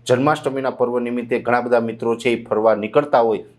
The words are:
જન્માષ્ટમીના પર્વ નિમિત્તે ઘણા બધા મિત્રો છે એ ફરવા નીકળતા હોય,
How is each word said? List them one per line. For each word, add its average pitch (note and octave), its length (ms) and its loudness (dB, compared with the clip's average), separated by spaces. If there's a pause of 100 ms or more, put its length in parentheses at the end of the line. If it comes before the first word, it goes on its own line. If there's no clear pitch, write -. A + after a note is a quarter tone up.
જન્માષ્ટમીના C3+ 640 0
પર્વ B2 280 -2
નિમિત્તે A#2+ 400 -4
ઘણા B2 220 0
બધા A#2+ 200 2
મિત્રો A#2 360 -2
છે A#2+ 140 0
એ A2+ 140 -2
ફરવા A2 300 2
નીકળતા C3 440 0
હોય, A2+ 260 2 (140)